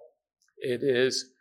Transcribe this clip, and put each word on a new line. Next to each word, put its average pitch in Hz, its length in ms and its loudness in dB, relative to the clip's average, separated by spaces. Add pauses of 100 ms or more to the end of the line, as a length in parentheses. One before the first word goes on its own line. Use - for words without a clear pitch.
(580)
It 120 260 -6
is 127 580 0